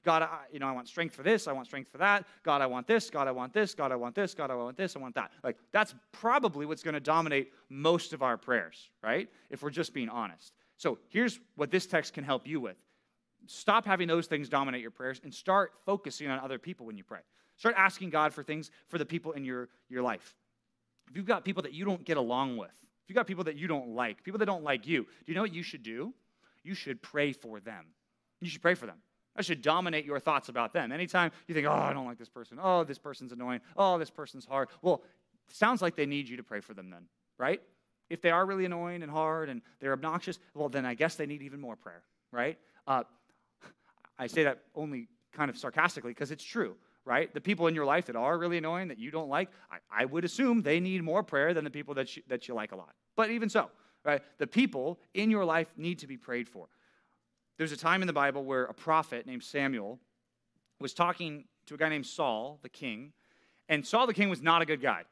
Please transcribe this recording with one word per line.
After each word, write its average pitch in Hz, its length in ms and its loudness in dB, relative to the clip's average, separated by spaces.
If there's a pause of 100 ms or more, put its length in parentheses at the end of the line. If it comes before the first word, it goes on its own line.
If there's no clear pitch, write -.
God, 160 180 6
I, 160 160 -4 (140)
you 151 60 -12
know, 139 80 -2
I 135 60 0
want 123 160 -8
strength 170 260 -4
for 135 80 -16
this, 202 240 4
I 147 60 -2
want 131 160 -6
strength 135 200 -10
for 135 100 -20
that. 196 280 4 (160)
God, 143 200 4
I 135 40 4
want 123 220 -2
this, 226 200 4
God, 139 200 0
I - 20 0
want 127 220 -6
this, 208 220 2
God, 135 180 0
I 127 40 0
want 120 200 -4
this, 196 180 0
God, 143 160 -4
I 127 60 -2
want 123 200 -6
this, 185 200 -4
I - 20 -10
want 131 160 -10
that." 117 160 -2 (140)
Like, 131 120 -2 (140)
that's 202 240 2 (160)
probably 220 560 2
what's 156 160 -6
gonna 151 160 -4
dominate 151 540 2 (160)
most 160 440 2
of 131 120 -2
our 120 120 2
prayers, 101 540 -2 (140)
right? 127 240 0 (220)
If 139 120 -10
we're 147 80 -4
just 151 240 -4
being 123 140 -4
honest. 107 440 -8 (240)
So 135 220 -2 (100)
here's 233 300 2 (160)
what 143 160 -2
this 180 160 2
text 160 260 0
can 139 120 -8
help 135 200 0
you 147 160 -4
with. 98 160 -8 (720)
Stop 214 400 4
having 180 220 4
those 165 180 2
things 147 220 -2
dominate 135 340 0
your 113 80 -10
prayers 131 320 -8
and 139 100 -14
start 190 420 2 (120)
focusing 190 420 -2
on 135 120 -2
other 131 180 -6
people 151 280 -12
when 107 100 -10
you 95 80 -14
pray. 92 160 -14 (360)
Start 226 220 2
asking 190 320 4
God 151 240 4
for 147 80 -10
things 151 300 -8 (160)
for 170 100 -6
the 147 80 -2
people 143 260 -6
in 139 120 -8
your, 123 240 -6 (200)
your 127 140 -4
life. 113 320 -2 (760)
If 131 60 -14
you've 190 100 -6
got 208 180 0
people 190 200 -2
that 135 80 -8
you 165 120 -8
don't 190 200 -2
get 160 120 0
along 127 400 0
with, 95 140 -10
if - 380 -20
you've 190 80 -4
got 240 100 2
people 180 180 -4
that 156 120 -4
you 156 100 -4
don't 139 220 -2
like, 117 340 -4
people 196 160 -8
that 208 80 2
don't 180 160 -2
like 135 240 0
you, 147 160 0
do - 60 -8 (180)
you 160 80 -6
know 190 80 0
what 208 100 -2
you 165 100 -8
should 143 200 -12
do? 123 320 -8 (480)
You 185 120 -8
should 135 280 -8
pray 147 300 0
for 110 260 -12
them. 95 280 -14 (540)
You 175 80 -8
should 156 140 -10
pray 175 120 6
for 123 120 -6
them. 87 120 -14 (380)
That 208 80 -2
should 156 180 -2
dominate 156 420 2
your 143 160 -4
thoughts 143 280 0
about 117 240 -2
them. 127 200 -2
Anytime 175 400 0 (140)
you 165 80 -8
think, 147 120 2
"Oh, 151 60 4
I 143 200 2
don't 135 140 -6
like 120 120 -12
this 113 100 -18
person. 120 320 -18
Oh, 180 240 4
this 139 140 -6
person's 135 340 -12
annoying. 123 280 -6 (160)
Oh, 185 220 6
this 156 120 -4
person's 135 340 -14
hard." 135 240 0 (140)
Well, 165 200 2 (460)
it - 60 -20
sounds 220 280 2
like 170 140 0
they 147 100 0
need 143 220 -4
you 123 80 -10
to 123 60 -12
pray 104 180 -8
for 107 140 -18
them 92 160 -14
then, 87 180 -20 (300)
right? 135 240 0 (460)
If 165 120 -8
they 170 100 4
are 175 140 4
really 190 200 0
annoying 175 380 -4
and 147 80 -10
hard 156 380 0
and 123 140 -8 (160)
they're 135 140 -2
obnoxious, 160 460 -2 (160)
well, 147 140 -2
then 131 160 0
I 123 100 -2
guess 156 220 2
they 151 100 -4
need 143 160 -8
even 139 180 -14
more 117 160 -12
prayer, 87 260 -18 (300)
right? 123 260 0 (280)
Uh, 131 180 2 (1120)
I 127 80 -4
say 156 180 4
that 135 200 2 (100)
only 139 340 -8 (240)
kind 147 160 0
of 120 80 -6
sarcastically 139 560 2
'cause 139 180 -6
it's 156 140 -10
true, 139 320 -4 (280)
right? 135 280 2
The 151 80 -6
people 170 260 2
in 165 80 4
your 147 120 0
life 160 200 4
that 117 100 -6
are 143 220 2
really 175 200 0
annoying, 170 300 -4
that 120 100 -10
you 120 120 -10
don't 156 180 -6
like, 170 220 0 (200)
I, 104 320 -2
I - 20 4
would 160 200 0
assume 233 380 4
they 156 180 4
need 185 220 0
more 170 200 2
prayer 156 320 2
than 156 100 0
the 143 60 -6
people 139 240 -10
that 131 220 -4
you, 113 120 -16
that 123 180 -4
you 123 80 -8
like 107 180 -4
a 98 40 -12
lot. 82 180 -18 (220)
But 220 140 4
even 226 180 0
so, - 220 2 (340)
right, 147 180 2 (160)
the 143 80 0
people 170 540 0 (140)
in 214 160 4
your 208 140 4
life 160 320 2
need 165 240 -4
to 143 60 -14
be 131 100 -12
prayed 120 320 -6
for. 87 200 -18 (880)
There's 156 160 -4
a 143 40 -8
time 170 260 4
in 185 40 0
the 165 60 -2
Bible 139 320 2
where 131 200 0
a 120 100 -8
prophet 151 520 0
named 127 160 -10
Samuel 127 560 -4 (800)
was 160 160 -8
talking 170 500 -2 (220)
to 147 80 -16
a - 20 -14
guy 156 120 2
named 147 180 -2
Saul, 135 560 -2
the 123 60 -16
king, 131 440 -10 (560)
and 147 180 2
Saul 240 200 4
the 233 80 0
king 202 140 4
was 151 140 -2
not 165 200 6
a 156 40 2
good 147 140 -2
guy. 107 320 2